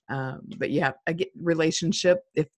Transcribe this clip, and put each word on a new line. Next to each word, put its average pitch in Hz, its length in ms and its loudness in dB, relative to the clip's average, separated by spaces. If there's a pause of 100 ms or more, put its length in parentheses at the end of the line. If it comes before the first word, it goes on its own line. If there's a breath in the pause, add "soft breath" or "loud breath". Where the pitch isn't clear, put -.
Um, 131 340 -6 (160)
but - 120 -2
yeah, 139 220 0 (160)
I 165 40 0
get 170 220 -2
relationship. 165 920 2 (120)
If, 156 100 2 (120)